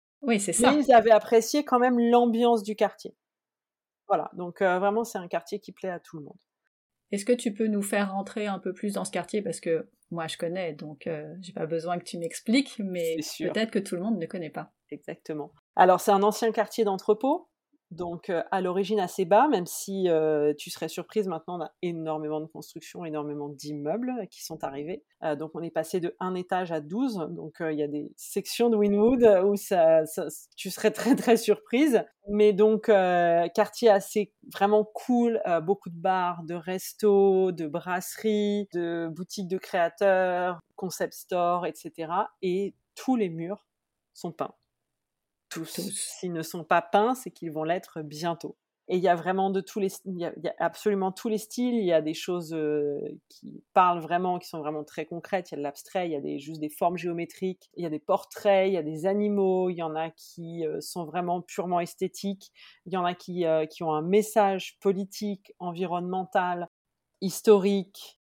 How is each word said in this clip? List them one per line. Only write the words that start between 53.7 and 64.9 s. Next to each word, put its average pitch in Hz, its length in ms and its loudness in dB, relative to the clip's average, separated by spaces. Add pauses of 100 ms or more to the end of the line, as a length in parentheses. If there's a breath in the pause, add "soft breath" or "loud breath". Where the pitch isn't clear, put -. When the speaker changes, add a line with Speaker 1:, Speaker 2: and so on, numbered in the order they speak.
Speaker 2:
parlent 180 260 4
vraiment, 175 380 -2
qui 175 100 -12
sont 165 120 -10
vraiment 151 240 -6
très 156 240 -10
concrètes. 175 420 -6
Il - 40 -16
y - 20 -10
a - 20 -8
de 143 60 -6
l'abstrait, 175 440 -6
il 165 40 -4
y 151 40 -4
a 139 60 -6
des, 147 160 -6
juste 151 240 -10
des 151 80 -6
formes 175 280 -2
géométriques, 170 760 -6
il 175 100 -10
y 170 40 -4
a - 20 -4
des 151 80 -6
portraits, 190 720 0
il 196 60 0
y 185 40 0
a 156 60 -2
des 156 240 -4
animaux, 196 640 2
il 175 60 -4
y 170 40 -6
en 156 140 -6
a 160 160 -4
qui, 165 560 -10
euh, 156 140 -6
sont 175 240 -8
vraiment 175 360 -4
purement 175 380 -2
esthétiques, 190 720 -6 (340 soft breath)
il 175 80 -10
y 196 40 -2
en 180 80 0
a 180 100 -2
qui, 180 320 -6
euh, 160 180 2
qui - 160 -12
ont 160 100 -2
un 151 120 0
message 196 760 2
politique, 196 800 -4